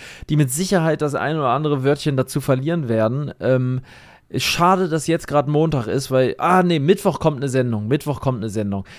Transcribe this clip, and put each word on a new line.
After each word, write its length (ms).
die 60
mit 140
Sicherheit 500
das 140
ein 220
oder 140
andere 340
Wörtchen 320
dazu 240
verlieren 480
werden. 500
Ähm, 440
ist 160
schade, 440
dass 200
jetzt 180
grad 220
Montag 400
ist, 240
weil, 260
ah, 240
nee, 160
Mittwoch 400
kommt 200
eine 100
Sendung, 400
Mittwoch 320
kommt 180
eine 100
Sendung. 360